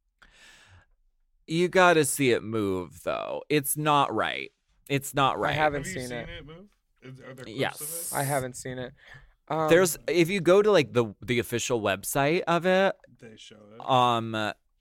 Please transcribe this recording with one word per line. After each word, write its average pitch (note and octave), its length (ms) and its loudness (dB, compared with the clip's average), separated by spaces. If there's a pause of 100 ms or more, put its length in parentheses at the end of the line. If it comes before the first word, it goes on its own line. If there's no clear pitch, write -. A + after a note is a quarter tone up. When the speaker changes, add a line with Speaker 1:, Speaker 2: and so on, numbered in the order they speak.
(1500)
Speaker 1:
You E3+ 220 0
gotta F3 380 6
see C3+ 260 2
it F#2 120 2
move, G2 600 -4
though. B1+ 460 -6
It's D3 260 0
not D3 380 0
right. C#2+ 380 -4 (360)
It's C#3 260 -4
not C3 220 2
Speaker 2:
I F2+ 40 -6
Speaker 1:
right. G#2 160 -2
Speaker 2:
haven't C#3+ 300 -2
Speaker 3:
Have - 80 -10
you C3+ 80 -8
Speaker 2:
seen B2 80 -8
Speaker 3:
seen B2 100 -10
Speaker 2:
it. A2+ 100 -12
Speaker 3:
it - 160 -16
move? E3+ 220 -20 (360)
Is, B2+ 160 -18
are B2+ 140 -18
there B2+ 120 -18
clips A2 140 -14
Speaker 1:
Yes. - 520 -6
Speaker 3:
of - 60 -4
it? C#3+ 40 -2
Speaker 2:
I - 20 -2
haven't C3+ 320 -4
seen B2+ 220 -12
it. B2+ 160 -12 (560)
Um, D#3 200 -2
Speaker 1:
There's, E3+ 280 4 (100)
if D#3+ 220 2
you G3+ 100 0
go F3+ 220 6
to, G#3 100 4
like, C#3 220 4
the, A2+ 280 0
the A#2+ 180 -2
official A2+ 420 -2
website C#3 640 0
of E3+ 180 0
it, F#3 300 2 (240)
Speaker 3:
They A2+ 160 -20
show A2 200 -20
it. G#2+ 340 -16
Speaker 1:
um, A#2 640 2 (280)